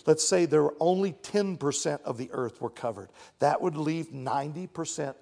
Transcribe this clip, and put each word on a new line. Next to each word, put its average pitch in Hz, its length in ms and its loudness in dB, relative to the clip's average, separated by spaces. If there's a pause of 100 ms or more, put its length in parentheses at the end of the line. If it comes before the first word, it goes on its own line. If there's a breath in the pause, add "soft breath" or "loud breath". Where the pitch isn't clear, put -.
let's 156 200 6
say 180 200 4
there 151 160 6
were 147 160 2
only 185 340 2
ten 196 440 -2
percent 143 480 -2
of 127 140 -4
the 127 140 -8
earth 127 280 -4
were 120 100 -6
covered, 113 400 -8 (300 soft breath)
that 143 200 4
would 170 160 0
leave 160 360 -2
ninety 139 560 -4
percent 151 540 -6